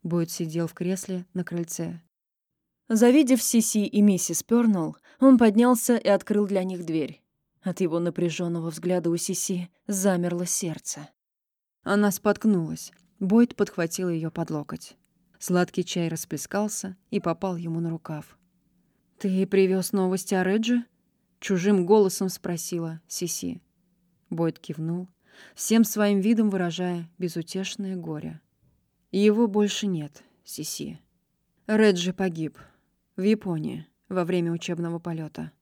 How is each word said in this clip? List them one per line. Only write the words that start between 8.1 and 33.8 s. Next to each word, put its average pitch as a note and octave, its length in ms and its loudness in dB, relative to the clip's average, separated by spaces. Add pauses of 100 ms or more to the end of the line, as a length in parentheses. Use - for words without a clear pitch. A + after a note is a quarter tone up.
взгляда F3 400 -2
у E3+ 80 0
Сиси F3 520 -4 (160)
замерло F3+ 600 0
сердце. - 640 -8 (760)
Она G3+ 280 2
споткнулась. F#3+ 840 0 (260)
Бойд A3 380 4
подхватил F#3 500 -2
её E3 240 -2
под E3 180 -4
локоть. D#3 460 -8 (440)
Сладкий F3+ 460 0
чай E3+ 240 -4
расплескался F#3+ 880 -6 (140)
и G#3 80 -2
попал F3+ 360 -4
ему E3 240 -6
на E3+ 100 -4
рукав. D#3+ 480 -10 (800)
«Ты F#3+ 300 0
привёз F#3+ 460 2
новости F#3+ 420 0
о F#3 80 2
Редже?» — A3 420 0 (540)
чужим F#3+ 460 2
голосом F#3+ 440 4
спросила E3 800 -8
Сиси. E3+ 540 -8 (680)
Бойд E3 300 -4
кивнул, E3 480 -8 (480)
всем A3+ 280 4
своим G3+ 360 2
видом G#3+ 300 2
выражая F3 680 -4
безутешное F#3 800 -6
горе. D#3+ 460 -10 (680)
«Его G#3+ 360 4
больше G#3 400 0
нет, D#3 360 -6 (200)
Сиси. - 580 -12 (680)
Реджи G3 460 2
погиб E3 440 -4 (580)
в F#3 60 -6
Японии D#3+ 640 -2 (220)